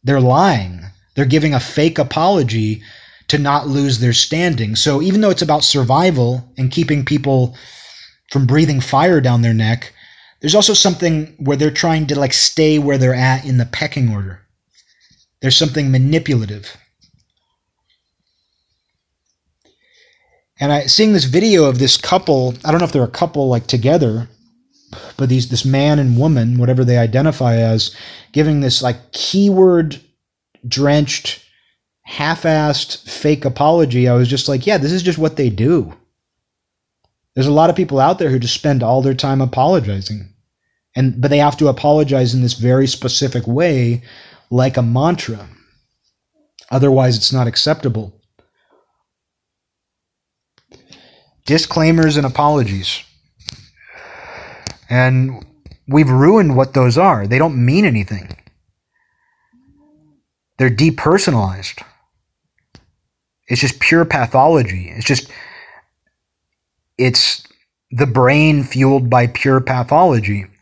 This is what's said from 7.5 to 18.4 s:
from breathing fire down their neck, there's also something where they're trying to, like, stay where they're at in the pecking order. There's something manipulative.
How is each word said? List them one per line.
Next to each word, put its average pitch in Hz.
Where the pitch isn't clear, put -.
from 139
breathing 147
fire 156
down 123
their 117
neck, 113
there's 151
also 208
something 165
where 139
they're 151
trying 160
to, 143
like, 135
stay 156
where 143
they're 127
at 131
in 131
the 117
pecking 131
order. 98
There's 131
something 147
manipulative. 131